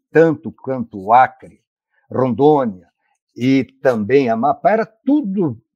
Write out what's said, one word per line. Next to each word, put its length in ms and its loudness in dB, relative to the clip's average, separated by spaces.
tanto 420 0
quanto 460 -10
o 140 -4
Acre, 480 0
Rondônia 760 0
e 280 0
também 480 0
Amapá, 400 -2
era 160 0
tudo 760 -4